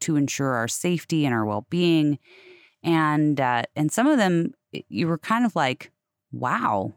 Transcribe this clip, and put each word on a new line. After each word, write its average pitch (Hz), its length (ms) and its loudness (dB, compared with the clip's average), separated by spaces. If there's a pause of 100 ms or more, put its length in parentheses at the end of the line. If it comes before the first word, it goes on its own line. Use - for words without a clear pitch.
to 160 160 -2
ensure 139 380 0
our 117 140 0
safety 160 580 -2
and 123 80 0
our 110 100 0
well-being. 151 760 0 (640)
And, 151 580 2
uh, 123 240 0 (120)
and 151 160 0
some 240 140 0
of 311 100 4
them, 180 380 0 (180)
y-, - 160 -12
you - 200 -2
were 165 100 -2
kind 233 260 -2
of 226 120 -2
like, 131 340 -2 (420)
Wow, 120 640 -2